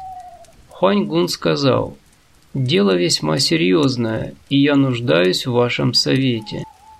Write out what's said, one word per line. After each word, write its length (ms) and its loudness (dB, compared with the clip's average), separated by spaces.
Хуаньгун 600 0
сказал: 680 0
«Дело 440 2
весьма 420 0
серьёзное, 960 0
и 100 2
я 160 4
нуждаюсь 720 0
в 60 -4
вашем 420 0
совете». 680 -2